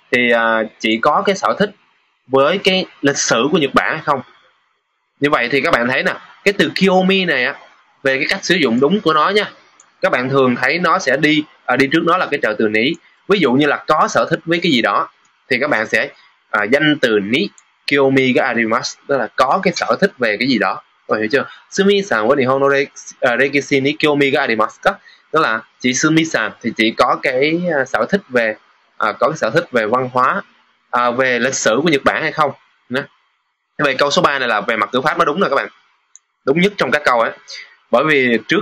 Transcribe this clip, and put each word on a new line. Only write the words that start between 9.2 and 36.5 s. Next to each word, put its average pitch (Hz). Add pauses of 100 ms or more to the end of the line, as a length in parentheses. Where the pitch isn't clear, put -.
nha, 208 (500)
các 185
bạn 131
thường 131
thấy 135
nó 180
sẽ 135
đi, 151 (220)
à, 127
đi 135
trước 160
nó 180
là 160
cái 143
trợ 110
từ 110
ní. 110 (340)
Ví 196
dụ 127
như 143
là 131
có 160
sở 117
thích 160
với 170
cái 180
gì 120
đó 104 (400)
thì 127
các 143
bạn 110
sẽ, 117 (400)
à, 104
danh 147
từ 110
ní 117 (380)
Kiyomi 135
ga 117
arimasu, 117
tức 143
là 110
có 139
cái 180
sở 113
thích 190
về 110
cái 127
gì 127
đó. 95 (320)
Các -
bạn 110
hiểu 110
chưa? 131 (260)
"Sumi-san 196
wa 139
Nihon 135
no 139
re-, 139 (340)
à, 120
rekishi 139
ni 139
Kiyomi 143
ga 143
arimasu 113
ka?" 196 (380)
Tức 156
là 113 (180)
chị 127
Sumi-san 156 (100)
thì 113
chị 113
có 135
cái, 151 (180)
à, 131
sở 113
thích 196
về, 117 (420)
à, 110
có 120
cái 156
sở 113
thích 165
về 113
văn 127
hóa, 139 (480)
à, 123
về 127
lịch 131
sử 117
của 175
Nhật 143
Bản 196
hay 156
không? 147 (380)
Nè. 127 (760)
Như 156
vậy 139
câu 143
số 180
ba 143
này 127
là 107
về 110
mặt 104
ngữ 127
pháp 151
nó 170
đúng 147
rồi 175
các 135
bạn. 110 (760)
Đúng 156